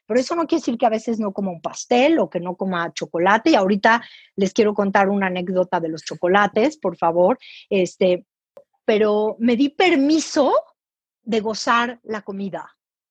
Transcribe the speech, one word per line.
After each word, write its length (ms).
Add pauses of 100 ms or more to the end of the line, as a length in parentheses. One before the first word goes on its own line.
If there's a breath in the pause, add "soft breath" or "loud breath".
Pero 140
eso 140
no 120
quiere 160
decir 160
que 80
a 40
veces 300
no 140
coma 160
un 100
pastel 580
o 120
que 100
no 160
coma 380
chocolate. 560
Y 40
ahorita 480 (340 loud breath)
les 180
quiero 180
contar 380
una 160
anécdota 540
de 100
los 120
chocolates, 760
por 180
favor. 420 (300 loud breath)
Este, 560 (600)
pero 520
me 180
di 120
permiso 840 (680)
de 180
gozar 640
la 180
comida. 520 (360)